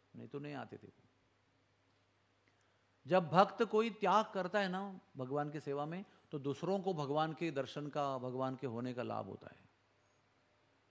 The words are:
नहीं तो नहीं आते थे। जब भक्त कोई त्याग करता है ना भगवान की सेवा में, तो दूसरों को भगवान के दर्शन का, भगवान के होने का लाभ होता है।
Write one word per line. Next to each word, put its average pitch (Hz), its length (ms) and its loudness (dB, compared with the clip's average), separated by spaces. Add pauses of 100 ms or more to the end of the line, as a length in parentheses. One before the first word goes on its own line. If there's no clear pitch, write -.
(160)
नहीं 117 120 -12
तो 143 100 -8
नहीं 147 160 -8
आते 117 220 -10
थे। - 380 -20 (1900)
जब 170 220 4
भक्त 196 360 6
कोई 220 260 4
त्याग 202 340 4 (100)
करता 190 260 0
है 196 80 2
ना 190 320 -4 (160)
भगवान 139 340 -2
की 151 100 -6
सेवा 143 260 -2
में, 175 180 -6 (260)
तो 156 80 -6
दूसरों 156 420 0
को 190 140 0
भगवान 151 380 2
के 165 180 -2
दर्शन 143 380 -2
का, 139 300 0
भगवान 127 380 -2
के 131 100 -6
होने 123 280 -2
का 120 80 -2
लाभ 110 240 -4
होता - 200 -12
है। - 140 -18 (1300)